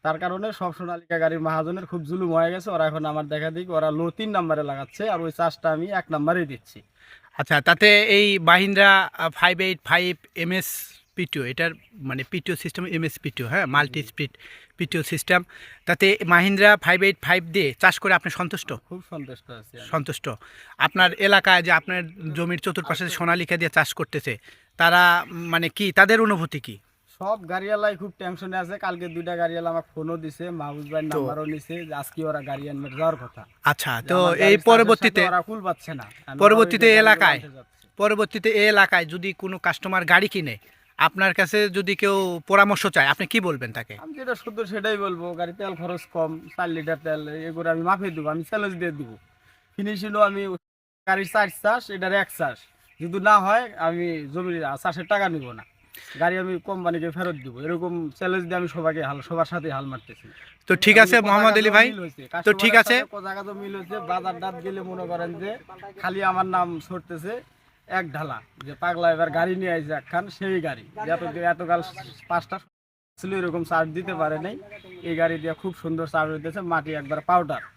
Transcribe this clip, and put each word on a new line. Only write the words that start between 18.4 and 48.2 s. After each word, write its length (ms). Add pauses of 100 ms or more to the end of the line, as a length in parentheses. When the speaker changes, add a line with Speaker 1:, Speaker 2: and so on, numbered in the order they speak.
Speaker 1:
খুব 140 (100)
সন্তুষ্ট 420
আছি 260
আমি। 120
Speaker 2:
সন্তুষ্ট। 360 (520)
আপনার 360
এলাকায় 500
যে 80
আপনার 300 (320)
জমির 260
চতুর্পাশে 440
Speaker 1:
আচ্ছা। 140
Speaker 2:
সোনালিকা 400
দিয়ে 120
চাষ 240
করতেছে, 400 (440)
তারা, 260 (180)
উম, 280
মানে 200
কি, 220
তাদের 300
অনুভূতি 380
কি? 180 (440)
Speaker 1:
সব 160 (120)
গাড়িওয়ালাই 460
খুব 220
টেনশনে 400
আছে। 200
কালকে 300
দুইটা 280
গাড়িওয়ালা 340
আমাকে 260
ফোনও 220
দিছে, 320
মাহবুব 360
ভাইয়ের 260
Speaker 2:
তো 60
Speaker 1:
নাম্বারও 280
নিছে 280 (120)
যে 80
আজকে 320
ওরা 160
গাড়ি 280
আনবে 200
যাওয়ার 260
কথা। 260 (220)
Speaker 2:
আচ্ছা, 280 (100)
Speaker 1:
যে 60
Speaker 2:
তো 80
Speaker 1:
আমার 180
Speaker 2:
এই 60
Speaker 1:
গাড়ির 200
চার্জের 100
Speaker 2:
পরবর্তীতে, 520
Speaker 1:
সাথে 120
ওরা 80
কুল 200
পাচ্ছে 320
না। 120 (200)
আমি 140
Speaker 2:
পরবর্তীতে 460
Speaker 1:
ওই 60
গাড়িগুলো 140
Speaker 2:
এলাকায়, 340
Speaker 1:
আনতে 160
যাচ্ছি। 320 (100)
Speaker 2:
পরবর্তীতে 520
এই 180
এলাকায় 380
যদি 280
কোনো 240
কাস্টমার 480
গাড়ি 220
কিনে, 280 (440)
আপনার 340
কাছে 260 (100)
যদি 260
কেউ 200 (320)
পরামর্শ 400
চায়, 200
আপনি 200
কি 120
বলবেন 320
তাকে? 300
Speaker 1:
আমি 120
যেটা 220
সত্য 320
সেটাই 300
বলবো, 360
গাড়ি 200
তেল 220
খরচ 280 (100)
কম, 180 (240)
চার 140
লিটার 340
তেল, 180 (260)
এগুলো 220
আমি 120
মাফে 300
দেবো, 180